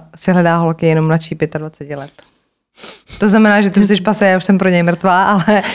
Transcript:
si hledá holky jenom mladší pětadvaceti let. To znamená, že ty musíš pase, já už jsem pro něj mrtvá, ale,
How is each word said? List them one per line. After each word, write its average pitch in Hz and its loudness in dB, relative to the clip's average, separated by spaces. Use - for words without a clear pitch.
si - -4
hledá 170 2
holky 165 -2
jenom 160 0
mladší 160 -2
pětadvaceti 151 -10
let. 135 -14
To 208 2
znamená, 208 4
že 202 0
ty 190 0
musíš 196 2
pase, 202 0
já 185 2
už 180 -4
jsem 196 2
pro 190 0
něj 175 2
mrtvá, 175 0
ale, 196 0